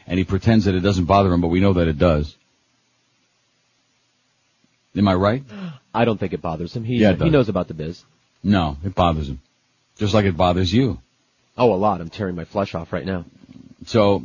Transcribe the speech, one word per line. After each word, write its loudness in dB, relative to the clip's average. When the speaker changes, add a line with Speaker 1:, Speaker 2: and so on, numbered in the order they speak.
Speaker 1:
and -2
he 0
pretends 2
that 2
it -2
doesn't 0
bother 4
him, 2
but 0
we 0
know 4
that 2
it -2
does. 2
Am 2
I 4
right? 0
Speaker 2:
I 0
don't 0
think -4
it -8
bothers -8
him. -6
He, -4
Speaker 1:
Yeah, 4
it 0
Speaker 2:
he -4
Speaker 1:
does. 2
Speaker 2:
knows 2
about -4
the -14
biz. -10
Speaker 1:
No, 0
it -6
bothers 0
him. -10
Just -2
like 4
it 0
bothers 2
you. 0
Speaker 2:
Oh, 4
a 2
lot. -2
I'm -12
tearing -6
my -10
flesh -4
off -8
right -6
now. -6
Speaker 1:
So 4